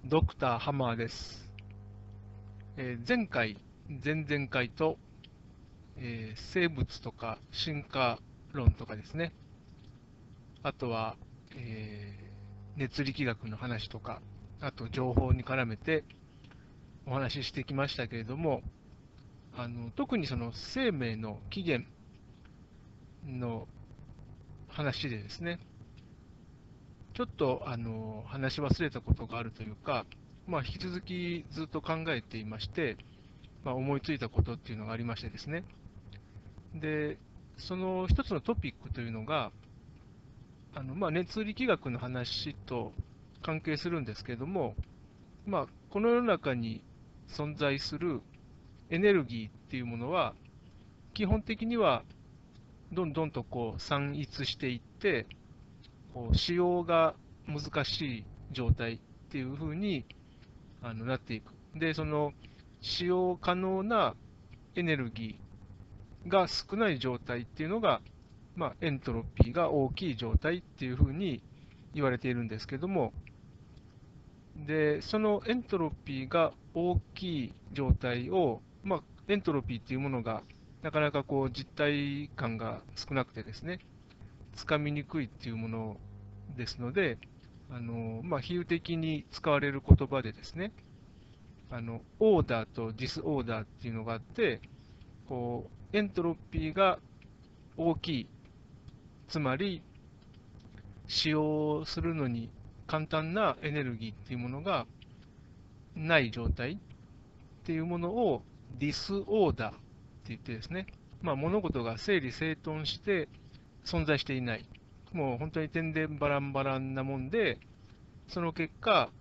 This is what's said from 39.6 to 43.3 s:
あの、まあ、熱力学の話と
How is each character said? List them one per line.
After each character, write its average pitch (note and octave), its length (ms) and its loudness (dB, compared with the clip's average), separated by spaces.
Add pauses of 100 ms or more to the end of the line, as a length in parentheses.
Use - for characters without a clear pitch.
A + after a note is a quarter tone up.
あ C#3+ 80 -8
の、 C3 120 -8
ま F#3 140 0
あ、 - 20 2
熱 F3+ 340 0
力 G#3+ 220 -2
学 E3+ 240 4
の A#2 80 -2
話 B2+ 560 -4 (100)
と - 300 -4 (480)